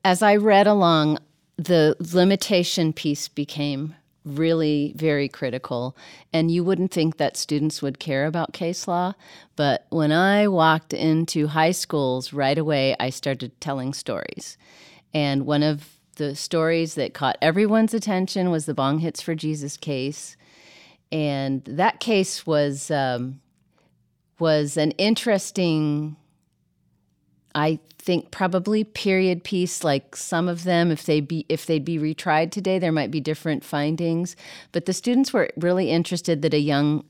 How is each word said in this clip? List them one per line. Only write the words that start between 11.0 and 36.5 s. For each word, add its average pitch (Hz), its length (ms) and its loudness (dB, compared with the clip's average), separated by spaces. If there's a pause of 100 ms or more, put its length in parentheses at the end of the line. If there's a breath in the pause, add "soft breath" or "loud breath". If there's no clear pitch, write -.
high 160 240 2
schools, 131 600 -4
right 139 240 0
away 147 420 0
I 127 120 -2
started 131 500 -8
telling 135 320 -6
stories. - 640 -10 (560 soft breath)
And 139 320 0
one 147 180 2
of 151 360 -4 (180)
the 147 180 -4
stories 165 600 -2
that 139 180 -4
caught 135 300 -2
everyone's 208 500 2
attention 185 580 -2
was 160 160 -2
the 156 80 -4
Bong 143 260 0
Hits 165 200 -6
for 165 140 -4
Jesus 151 420 -6
case. 139 600 -8 (760 soft breath)
And 139 520 -2
that 175 360 0
case 196 460 0
was, 143 440 0
um, 131 500 -2 (1000)
was 151 360 2
an 156 160 2
interesting, 165 1200 0 (1400)
I 151 240 0 (200)
think, - 320 -2
probably 190 540 0
period 185 600 0
piece. 180 400 -2
Like, 139 320 -2
some 175 320 -2
of 170 160 -6
them, 170 260 2
if 151 160 -4
they 151 140 2
be, 147 280 -4
if 156 180 -2
they'd 156 180 0
be 165 140 -4
retried 156 520 0
today, 190 280 -2
there 170 140 0
might 143 180 0
be 156 100 -4
different 151 440 -4
findings. 165 720 -2 (380 loud breath)
But 170 140 -4
the 185 60 0
students 247 400 0
were 202 240 2
really 175 340 0
interested 165 520 0
that 156 100 0